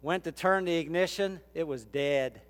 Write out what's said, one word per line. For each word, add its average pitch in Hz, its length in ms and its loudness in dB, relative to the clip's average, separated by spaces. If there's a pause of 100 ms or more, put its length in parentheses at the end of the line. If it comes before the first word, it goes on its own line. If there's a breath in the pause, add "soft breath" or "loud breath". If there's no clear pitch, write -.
Went 180 240 -2
to 165 80 -6
turn 190 320 2
the 175 100 2
ignition. 175 640 0 (140)
It 165 120 -2
was 131 200 -6
dead. 139 640 0